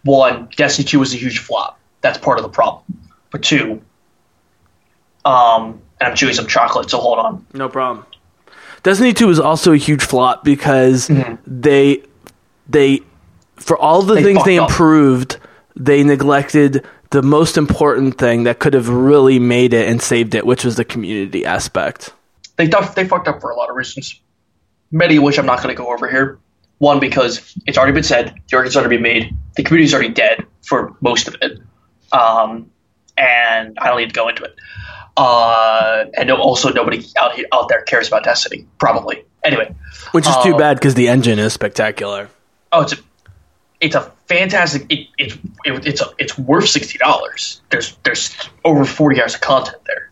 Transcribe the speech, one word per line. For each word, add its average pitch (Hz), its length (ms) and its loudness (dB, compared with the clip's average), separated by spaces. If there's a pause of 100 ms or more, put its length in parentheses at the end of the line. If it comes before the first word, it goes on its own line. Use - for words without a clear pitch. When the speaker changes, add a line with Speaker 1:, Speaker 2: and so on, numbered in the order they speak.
Speaker 1:
One, 127 440 2 (100)
Destiny 143 300 -2
two 143 120 2
was 131 120 0
a 127 60 -8
huge 117 220 -8
flop. - 400 -6 (220)
That's 127 180 -2
part 127 180 -2
of 110 60 -4
the - 60 -12
problem. - 340 -2 (480)
But 151 100 -10
two, 110 400 -2 (1400)
um, 113 560 2 (180)
and 120 100 -2
I'm - 60 -8
chewing 135 180 -2
some 113 140 -6
chocolate, 117 420 -2
so 123 100 -2
hold 117 200 0
on. 110 340 -6
Speaker 2:
No 135 160 -8
problem. 127 360 -6 (800)
Destiny 202 300 4
two 226 140 4
was 165 120 6
also 160 340 2
a 147 40 6
huge 143 260 0
flop 127 400 0
because 131 640 2
Speaker 1:
Mm-hmm. 131 280 0 (100)
Speaker 2:
they, 139 580 2 (640)
they, 139 340 2 (560)
for - 200 -2
all 165 240 4
the 202 140 4
Speaker 1:
They 151 80 4
Speaker 2:
things 196 140 4
Speaker 1:
fucked - 100 2
Speaker 2:
they 185 100 4
Speaker 1:
up. 165 120 2
Speaker 2:
improved, 143 680 2 (380)
they 143 280 2
neglected 139 800 2 (280)
the 139 100 2
most 151 360 2
important 135 600 0
thing 117 260 0
that 120 160 -2
could 143 140 2
have 120 160 0
really 131 480 4
made 123 360 2
it 113 140 2
and 117 140 -2
saved 117 320 0
it, 107 120 -2
which 123 200 0
was 117 120 -2
the 113 80 -2
community 98 600 -6
aspect. - 680 -6 (420)
Speaker 1:
They 165 120 0
duff-, 196 280 0
they 185 120 -2
fucked 180 200 -2
up 143 140 -6
for 120 100 -10
a 120 40 -10
lot 120 140 -6
of 123 60 -12
reasons, - 440 -12 (720)
many 160 260 2
of 143 60 4
which 143 140 2
I'm 139 80 0
not 127 160 0
gonna 127 140 -6
go 123 180 -8
over 120 160 -6
here. 135 300 -4 (400)
One, 143 200 4
because 127 540 -2 (140)
it's 131 100 -2
already 135 160 2
been 156 100 0
said, 120 300 -2 (160)
the 131 80 -2
argument's 127 180 -2
already 120 200 2
been 117 80 -2
made, 117 340 -2 (180)
the - 80 -2
community's 160 300 4
already 113 200 -2
dead 113 320 0 (180)
for - 380 -4
most 165 260 -2
of - 140 -14
it, - 180 -8 (520)
um, 113 600 0 (460)
and 113 640 0
I - 80 -2
don't 123 100 0
need 113 120 -6
to 113 60 -12
go 117 140 -2
into - 140 -10
it. - 120 -16 (600)
Uh, 113 880 2 (120)
and 127 120 -2
no-, 131 80 4
also 135 340 0
nobody 120 340 -2 (140)
out 123 140 0
here, - 200 -10
out - 140 0
there 117 140 0
cares 117 260 -2
about - 160 -2
Destiny, - 420 -4 (140)
probably. 117 460 -2 (180)
Anyway. 113 320 -2 (380)
Speaker 2:
Which 160 140 2
is 139 160 2
too 175 100 4
Speaker 1:
Um, 147 40 2
Speaker 2:
bad, 147 240 2
'cause 139 140 2
the 120 140 2
engine 120 280 2
is 107 160 0
spectacular. 101 760 -6 (420)
Speaker 1:
Oh, 165 100 4
it's - 120 -4
a, - 40 -10 (840)
it's 156 140 -2
a - 160 -4 (160)
fantastic, 175 640 -2
it, 151 180 -6 (100)
it, 135 160 -8 (320)
it, 135 220 -8
it's 143 140 -6
a, - 60 -4 (100)
it's - 200 -8
worth 147 320 0
sixty - 280 -6
dollars. - 720 -4
There's, - 340 -6
there's - 320 -6 (280)
over 143 220 2
forty 127 360 0
hours 113 140 -4
of - 60 -10
content - 440 -2
there. - 260 -10